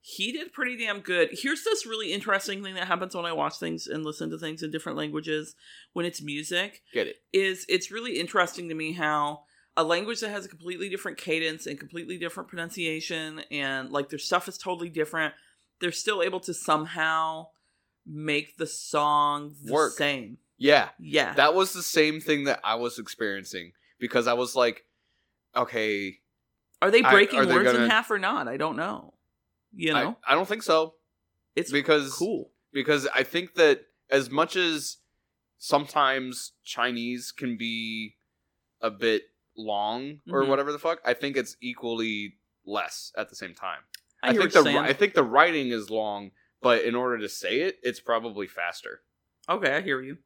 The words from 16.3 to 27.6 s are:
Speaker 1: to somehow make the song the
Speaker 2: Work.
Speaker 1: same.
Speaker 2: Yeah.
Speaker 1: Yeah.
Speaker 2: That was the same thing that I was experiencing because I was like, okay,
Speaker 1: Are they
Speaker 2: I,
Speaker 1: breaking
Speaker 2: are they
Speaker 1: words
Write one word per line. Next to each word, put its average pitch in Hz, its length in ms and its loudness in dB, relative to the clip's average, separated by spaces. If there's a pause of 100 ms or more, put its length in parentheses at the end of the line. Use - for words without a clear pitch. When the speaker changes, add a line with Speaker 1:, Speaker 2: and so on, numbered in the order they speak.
Speaker 1:
to 175 140 -8
somehow 160 960 -2 (580)
make 151 500 -4
the 160 100 -4
song 147 960 0
the 135 120 -4
Speaker 2:
Work. 151 180 4
Speaker 1:
same. 131 460 -4 (180)
Speaker 2:
Yeah. 135 320 6 (100)
Speaker 1:
Yeah. 147 360 0
Speaker 2:
That 151 200 6
was 190 200 2
the 180 80 -8
same 156 360 2
thing 151 260 0
that 135 200 0
I 110 120 0
was 120 220 -4
experiencing 98 720 -8 (260)
because 120 280 2
I 120 60 2
was 123 240 0
like, 120 280 2 (680)
okay, 107 640 -2 (640)
Speaker 1:
Are 190 80 6
they 233 140 8
Speaker 2:
I, 131 80 8
Speaker 1:
breaking 202 260 8
Speaker 2:
are 135 80 8
they 131 80 4
Speaker 1:
words - 160 8